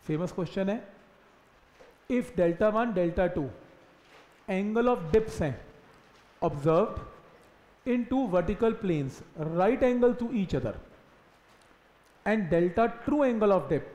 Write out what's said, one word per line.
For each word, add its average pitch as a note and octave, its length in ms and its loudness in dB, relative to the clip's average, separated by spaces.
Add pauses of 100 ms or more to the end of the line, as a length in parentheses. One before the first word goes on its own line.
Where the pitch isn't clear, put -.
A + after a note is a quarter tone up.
फेमस D#3+ 260 -4
क्वेश्चन F#3+ 380 -4
है, A3+ 120 -4 (1300)
if B3 260 -2
delta F3 360 2
one, A3+ 220 0
delta F3 400 0
two D3 120 -4 (1000)
angle G#3+ 420 0
of A#3 240 -2
dips A3 280 2
हैं C#3 140 -2 (840)
observed D#3+ 580 2 (880)
in B3 240 0
two C4 240 0
vertical G3+ 480 2
planes, D3 340 -2 (460)
right A#3+ 260 4
angle B3 260 4
to A#3+ 140 -4 (140)
each F3 140 -2
other, A2+ 180 -2 (1500)
and G#3 260 0
delta F3 340 2 (200)
true D4 180 2
angle G#3+ 320 4
of D3+ 140 0
dip D3+ 240 0